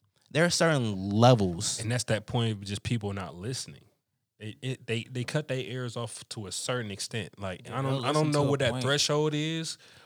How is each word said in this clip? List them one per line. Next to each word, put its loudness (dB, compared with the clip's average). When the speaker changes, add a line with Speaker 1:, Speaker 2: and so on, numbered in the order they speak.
Speaker 1:
there 4
are 4
certain 2
levels. 6
Speaker 2:
And -2
that's -2
that -2
point 0
of -8
just -8
people -4
not -8
listening. -10
It, -10
it, -6
they, -2
they -6
cut -4
their -2
ears -8
off -10
to -10
a -10
certain -4
extent. -6
Like, -8
Speaker 3:
Yeah, -6
Speaker 2:
I -2
don't, 0
Speaker 3:
they'll 0
Speaker 2:
I 2
don't 4
Speaker 3:
listen 2
Speaker 2:
know 4
Speaker 3:
to 4
a 4
Speaker 2:
what 2
that 4
Speaker 3:
point. -2
Speaker 2:
threshold 2
is -4